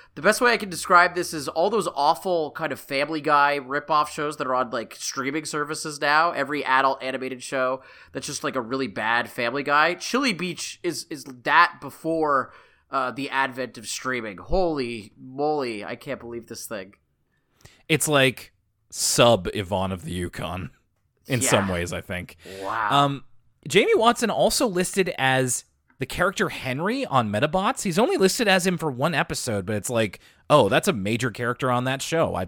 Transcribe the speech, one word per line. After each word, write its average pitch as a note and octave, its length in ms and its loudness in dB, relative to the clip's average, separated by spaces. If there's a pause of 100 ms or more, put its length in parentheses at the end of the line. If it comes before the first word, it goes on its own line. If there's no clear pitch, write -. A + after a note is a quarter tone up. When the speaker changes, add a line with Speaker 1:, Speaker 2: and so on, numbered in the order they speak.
(140)
Speaker 1:
the F3+ 80 -12
best G#3 180 2
way B3 120 4
I A3 60 2
can G3+ 120 -6
describe F3 460 4
this E3+ 180 -4
is D3 140 -6
all E3+ 240 0
those G3+ 240 0
awful D#3 560 2
kind D#3 200 -6
of B2 80 -8
Family D3 420 -4
Guy C#3+ 380 4
ripoff D3 500 -2
shows D3+ 280 -6
that C#3+ 80 -4
are C3 80 -2
on, B2+ 160 0
like, A2+ 300 -6
streaming C#3+ 460 -6
services D3+ 540 -6
now. D3+ 320 4
Every C#3 320 -4
adult C3+ 380 2
animated C3 400 -6
show C3 400 -4 (300)
that's C3+ 160 -8
just, C#3+ 160 -8
like, C#3+ 120 -4
a C3 60 -2
really B2+ 260 -4
bad A2+ 440 -2
Family B2+ 320 -2
Guy. D3+ 320 2
Chili B3 380 -2
Beach E3+ 500 -8
is, E3+ 260 -4
is C#3+ 140 -12
that D3 580 4
before, D3 720 -2 (380)
uh, C3 200 -2
the C3+ 180 -6
advent B2+ 480 -2
of G#2+ 100 -14
streaming. A2+ 500 -6
Holy B2+ 800 -2
moly, C3 680 -4
I G#2+ 100 -10
can't B2 240 -10
believe A#2 280 -14
this - 180 -14
thing. G2+ 300 -12 (920)
Speaker 2:
It's D#3 220 2
like C3+ 420 2 (380)
sub A#2 640 4
Yvonne F#2+ 400 -2
of F2+ 100 -8
the E2 80 -10
Yukon F2 600 -6 (560)
in B2+ 140 0
Speaker 1:
Yeah. - 80 0
Speaker 2:
some G2+ 200 2
ways, F2 240 -4
I F2 80 -8
think. F2+ 340 -10 (260)
Speaker 1:
Wow. G#2 300 -4
Speaker 2:
Um, C#3+ 320 2 (420)
Jamie C#4+ 300 4
Watson A3+ 340 4
also G#3 380 2
listed F3+ 500 0
as C3 460 2 (360)
the B2+ 60 -2
character F#3 440 0
Henry F3 560 -4
on A#2+ 260 0
Medabots. D#3 520 0
He's F3 160 0
only E4+ 180 4
listed G3+ 320 2
as F#3 180 4
him F3+ 100 0
for D#3 140 -2
one C3 220 0
episode, B2+ 520 -2
but G#2+ 120 -2
it's G2 120 -6
like, A2+ 300 0 (300)
oh, C#3+ 180 8
that's C3 220 2
a F#3 40 0
major A2 380 -2
character B2 400 -2
on B2 140 0
that C3 160 -2
show. C3 340 0
I F2+ 120 -4